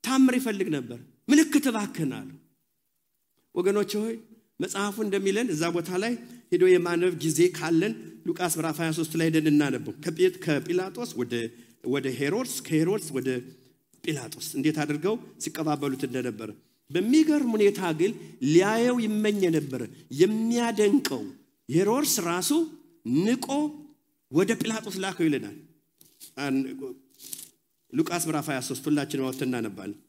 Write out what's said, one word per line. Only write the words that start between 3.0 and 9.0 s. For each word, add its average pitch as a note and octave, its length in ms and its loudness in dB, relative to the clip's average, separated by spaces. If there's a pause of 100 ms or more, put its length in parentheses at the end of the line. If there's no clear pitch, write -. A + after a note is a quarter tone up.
ወገኖች G3 400 0
ሆይ A3+ 200 -4 (460)
መጽሐፉ G3 400 -4
እንደሚለን G3+ 480 0
እዛ D#3 220 -2
ቦታ E3+ 260 -4
ላይ A3+ 160 -2 (340)
ሄዶ F3 200 4
የማንበብ F3 520 4
ጊዜ D3+ 220 0 (100)
ካለን E3 420 2 (320)
ሉቃስ E3 300 -2
ምዕራፍ D#3 240 -4
ሃያ D#3+ 140 -2
ሦስት D#3+ 220 -4